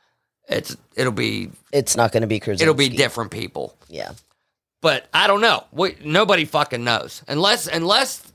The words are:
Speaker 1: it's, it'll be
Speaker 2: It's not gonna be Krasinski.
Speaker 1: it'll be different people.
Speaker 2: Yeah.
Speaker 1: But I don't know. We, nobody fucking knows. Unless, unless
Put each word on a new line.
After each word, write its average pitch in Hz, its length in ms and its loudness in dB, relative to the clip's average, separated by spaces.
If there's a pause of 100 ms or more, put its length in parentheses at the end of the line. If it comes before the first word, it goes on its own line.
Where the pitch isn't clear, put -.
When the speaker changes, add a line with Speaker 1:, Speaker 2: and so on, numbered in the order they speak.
(480)
Speaker 1:
it's, - 280 -6 (180)
it'll 127 180 0
be 104 380 -4 (220)
Speaker 2:
It's 139 240 0
not 117 160 4
gonna 110 160 2
be 107 100 0
Krasinski. 101 240 -2
Speaker 1:
it'll 156 120 4
be 135 160 2
different 120 420 -2
people. 76 440 -10 (120)
Speaker 2:
Yeah. 58 240 -12 (680)
Speaker 1:
But 147 320 0
I 180 140 4
don't 202 140 4
know. 214 320 2
We, 180 320 -2
nobody 180 400 4
fucking 147 400 -2
knows. 117 420 -2
Unless, 190 400 0
unless 196 560 0 (120)